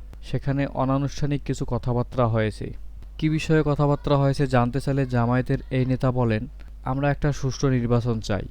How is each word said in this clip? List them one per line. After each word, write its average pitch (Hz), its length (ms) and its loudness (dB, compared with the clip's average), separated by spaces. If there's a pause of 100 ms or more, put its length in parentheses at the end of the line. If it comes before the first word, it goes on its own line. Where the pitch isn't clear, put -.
(240)
সেখানে 139 420 -2
অনানুষ্ঠানিক 139 760 -2
কিছু 139 220 -4
কথাবার্তা 123 640 0
হয়েছে।" 110 460 0 (440)
কী 156 120 0
বিষয়ে 156 360 2
কথাবার্তা 143 520 2
হয়েছে 139 300 2
জানতে 123 320 2
চাইলে 139 260 0
জামায়াতের 123 520 2 (140)
এই 131 140 2
নেতা 127 260 2
বলেন, 123 360 2 (380)
"আমরা 139 260 0
একটা 143 200 0
সুষ্ঠু 135 380 0
নির্বাচন 120 500 2
চাই। 101 320 -2